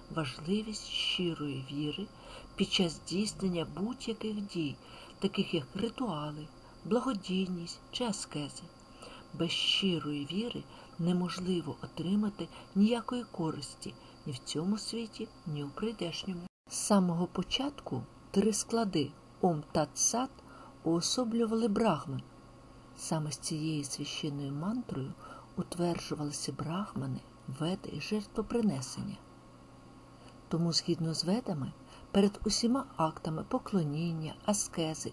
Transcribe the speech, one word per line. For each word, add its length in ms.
важливість 720
щирої 840
віри 360
під 160
час 200
здійснення 760
будь-яких 640
дій, 340
таких 340
як 120
ритуали, 720
благодійність 920
чи 120
аскези. 600
Без 180
щирої 800
віри 320
неможливо 840
отримати 680
ніякої 480
користі 720
ні 80
в 60
цьому 380
світі, 500
ні 180
у 60
прийдешньому. 720
З 60
самого 520
початку 760
три 220
склади 580
Ом 300
Тат 220
Сат 380
уособлювали 840
брахман. 540
Саме 340
з 60
цією 460
священною 680
мантрою 600
утверджувалися 960
брахмани, 680
веди 340
і 80
жертвопринесення. 1160
Тому, 260
згідно 400
з 100
ведами, 480
перед 340
усіма 400
актами 460
поклоніння, 920
аскези 680